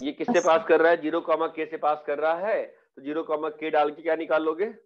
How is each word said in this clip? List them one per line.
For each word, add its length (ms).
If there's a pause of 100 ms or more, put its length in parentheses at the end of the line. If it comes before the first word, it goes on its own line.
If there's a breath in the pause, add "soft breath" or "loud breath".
ये 100
किससे 280
pass 280
कर 120
रहा 100
है? 120
zero 180
comma 260
के 200
से 100
pass 300
कर 120
रहा 160 (120)
है, 200
तो 360
zero 200
comma 280
के 200
डाल 200
के 120
क्या 140
निकाल 260
लोगे? 300 (140)